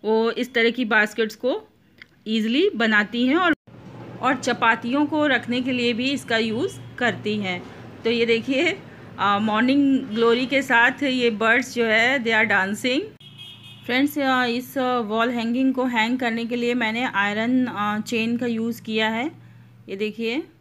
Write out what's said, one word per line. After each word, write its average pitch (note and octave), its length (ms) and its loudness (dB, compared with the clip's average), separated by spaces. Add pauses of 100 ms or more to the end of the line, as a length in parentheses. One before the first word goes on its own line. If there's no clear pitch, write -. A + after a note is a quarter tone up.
वो A3 260 2
इस B3 240 -4
तरह A3+ 160 4
की B3 140 -2
बास्केट्स G#3+ 500 0
को F4 340 -4 (580)
ईजीली A3+ 500 2
बनाती A3 500 2
हैं C4+ 100 2
और, F4 180 4 (640)
और C4 160 0
चपातियों A#3+ 720 0
को D4+ 200 0
रखने B3 340 0
के B3+ 120 -2
लिए A#3+ 200 0
भी B3 180 -2
इसका A#3+ 260 -2
यूज़ A3+ 440 -2 (180)
करती G#3+ 380 -2
हैं। F#3 260 -4 (400)
तो A3+ 80 2
ये A#3 160 2
देखिए, C4 520 0 (400)
अ, G3+ 200 2
मॉर्निंग B3 600 4
ग्लोरी A#3 460 2
के C4+ 160 0
साथ B3+ 400 4
ये B3+ 280 2
बर्ड्स A3+ 440 0
जो A#3 100 0
है, A3+ 400 2
they A3+ 200 2
are G#3+ 80 0
dancing। G#3 480 0 (880)
फ्रेंड्स, C#4 320 0
अ, C4 260 2
इस B3 340 -4 (280)
वॉल A3+ 240 0
हैंगिंग A#3+ 440 0
को B3+ 100 0
हैंग A#3+ 340 0
करने A#3 260 -2
के A#3 120 -4
लिए A#3+ 180 0
मैंने A#3 300 -2
आयरन, A3+ 640 0
अ, G#3 340 -4
चेन A#3 360 -2
का B3 100 -4
यूज़ A3+ 360 -4
किया A3 260 -2
है, A#3+ 240 -4 (560)
ये G3 80 -8
देखिए। A3+ 460 -4 (180)